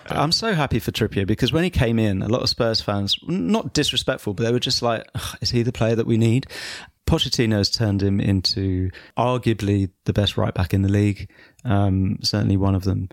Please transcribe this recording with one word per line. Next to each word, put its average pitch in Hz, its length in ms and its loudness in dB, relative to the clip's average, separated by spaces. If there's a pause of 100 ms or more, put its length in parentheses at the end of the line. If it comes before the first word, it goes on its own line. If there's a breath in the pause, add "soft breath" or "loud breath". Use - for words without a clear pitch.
I'm 147 260 -2
so 220 220 0
happy 139 240 0
for - 120 -4
Trippier 98 360 0
because 110 260 0
when 160 120 2
he 180 60 0
came 117 280 2
in, 101 240 2
a 107 60 -4
lot 113 120 0
of - 80 -2
Spurs 113 320 0
fans, 101 340 -2 (120)
not 180 480 -2
disrespectful, 131 580 -2
but 113 120 -2
they 117 80 2
were 123 60 2
just 123 220 -2
like, 117 240 0 (100)
"Ugh, - 280 -10
is - 80 0
he 120 120 2
the 117 100 -2
player 113 240 2
that 113 100 0
we 117 100 2
need?" 117 300 2 (600 loud breath)
Pochettino's 120 640 2
turned 101 320 0
him 101 180 2
into 95 720 0 (280 loud breath)
arguably 107 720 0 (140)
the - 80 0
best 104 240 0
right 98 180 0
back - 200 -2
in 98 80 2
the 98 80 2
league, 101 400 0 (340 loud breath)
um, 101 580 2
certainly 104 340 0
one 98 180 2
of 92 100 0
them. 98 280 -2